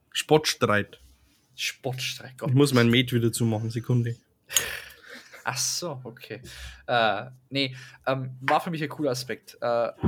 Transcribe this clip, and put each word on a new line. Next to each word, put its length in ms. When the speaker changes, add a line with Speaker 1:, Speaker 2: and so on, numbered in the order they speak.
Speaker 1:
Spottstreit. 880
Speaker 2:
Spottstreit, 840
Gott. 100
Speaker 1:
Ich 60
muss 180
mein 160
Met 240
wieder 200
zumachen, 380
Sekunde. 460
Speaker 2:
Ach 100
so, 440
okay. 400
Äh, 380
nee, 260
ähm, 340
war 200
für 100
mich 120
ein 60
cooler 240
Aspekt. 480
Äh, 0
fand 340